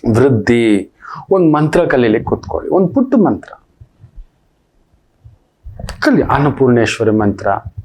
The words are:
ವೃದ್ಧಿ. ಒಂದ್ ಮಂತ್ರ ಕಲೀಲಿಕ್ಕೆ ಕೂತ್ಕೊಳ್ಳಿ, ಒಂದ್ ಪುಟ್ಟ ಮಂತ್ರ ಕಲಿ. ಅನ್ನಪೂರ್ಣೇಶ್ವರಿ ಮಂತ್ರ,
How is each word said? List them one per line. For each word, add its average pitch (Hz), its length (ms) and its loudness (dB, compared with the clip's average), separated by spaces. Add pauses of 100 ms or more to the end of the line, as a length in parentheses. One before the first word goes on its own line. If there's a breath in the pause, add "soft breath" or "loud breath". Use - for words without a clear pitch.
(140)
ವೃದ್ಧಿ. 117 800 2 (380 loud breath)
ಒಂದ್ 175 240 4
ಮಂತ್ರ 156 300 2
ಕಲೀಲಿಕ್ಕೆ 120 460 0
ಕೂತ್ಕೊಳ್ಳಿ, - 400 -6
ಒಂದ್ 185 240 0
ಪುಟ್ಟ 277 200 0
ಮಂತ್ರ 151 380 0 (2500)
ಕಲಿ. 254 200 2
ಅನ್ನಪೂರ್ಣೇಶ್ವರಿ 123 880 0
ಮಂತ್ರ, 104 380 0 (360)